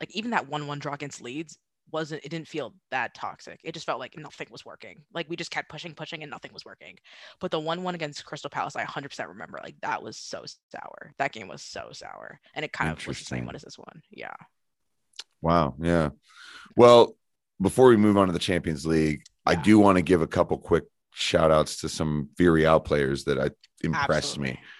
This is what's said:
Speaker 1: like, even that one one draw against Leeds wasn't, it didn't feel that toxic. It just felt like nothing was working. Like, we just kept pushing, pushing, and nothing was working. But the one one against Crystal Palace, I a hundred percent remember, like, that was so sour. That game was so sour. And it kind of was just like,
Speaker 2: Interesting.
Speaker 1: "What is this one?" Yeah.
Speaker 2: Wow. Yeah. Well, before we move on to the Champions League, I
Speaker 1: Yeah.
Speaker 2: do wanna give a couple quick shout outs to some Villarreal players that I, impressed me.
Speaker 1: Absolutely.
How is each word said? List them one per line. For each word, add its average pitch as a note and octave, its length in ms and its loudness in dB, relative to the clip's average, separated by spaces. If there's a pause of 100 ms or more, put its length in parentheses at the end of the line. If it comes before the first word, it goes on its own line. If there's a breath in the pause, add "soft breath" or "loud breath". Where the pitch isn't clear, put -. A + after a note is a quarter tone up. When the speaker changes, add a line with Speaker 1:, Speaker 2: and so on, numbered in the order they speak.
Speaker 1:
like, D#3+ 160 -12
even A3 140 -8
that E3+ 180 -2
one D3 180 -6
one C#3+ 120 -8
draw C#3+ 160 -8
against C#3+ 280 -12
Leeds C#3 360 -14 (340)
wasn't, D#3 320 -8
it C#3+ 60 -16
didn't E3 180 -10
feel C3+ 260 -10 (160)
that B2 240 -4
toxic. - 480 -14
It E3 100 -12
just E3 140 -16
felt B2+ 140 -4
like B2 160 -14
nothing D3 340 -16
was A#2 140 -20
working. F#2 480 -20
Like, E3 160 -8
we E3 80 -10
just E3 160 -10
kept D3 160 -8
pushing, D#3 260 -14
pushing, D#3 280 -14
and C#3+ 80 -16
nothing - 220 -16
was - 120 -20
working. - 340 -20 (420 loud breath)
But F#3 120 -8
the D#3+ 80 -2
one E3 240 -4
one F3+ 100 -4
against D3+ 300 -10
Crystal - 260 -12
Palace, - 240 -6
I - 80 -6
a G#2 40 -8
hundred C#3 240 -10
percent F#2 180 -10
remember, F2+ 340 -16
like, - 200 -16
that G#2+ 200 -6
was A2 140 -14
so - 280 -14 (280)
sour. - 460 -16
That C#3 140 -4
game G#2+ 140 -14
was - 160 -16
so - 300 -14
sour. - 480 -18 (140)
And D3 100 -8
it D3 80 -10
kind - 180 -2
of D#2 60 -6
was - 220 -10
just - 120 -14
like, B2+ 80 -6
Speaker 2:
Interesting. B2 80 -8
Speaker 1:
"What - 100 -12
is - 60 -18
this - 160 -20
one?" - 320 -20
Yeah. - 240 -14 (1080)
Speaker 2:
Wow. E2 400 2
Yeah. E2 300 2 (640 loud breath)
Well, A#2+ 400 10 (440)
before B2 280 6
we A#2+ 80 8
move G#2 220 6
on G2 80 6
to F2+ 60 0
the E2 60 -2
Champions E2 460 -2
League, D#2 400 0 (220)
I D#2 60 4
Speaker 1:
Yeah. E2+ 100 0
Speaker 2:
do G#2+ 160 8
wanna F#2+ 240 6
give E2 200 4
a D#2+ 40 0
couple D#2+ 320 0
quick - 260 0 (280)
shout - 380 2
outs D2+ 300 2
to D#2+ 80 -8
some D2+ 480 -4
Villarreal D#2+ 480 4
players C#2 400 -2
that C#2 160 -2
I, C#2 100 -2 (320)
impressed D#2 560 -2
me. C#2 120 -4
Speaker 1:
Absolutely. - 20 -6 (280 loud breath)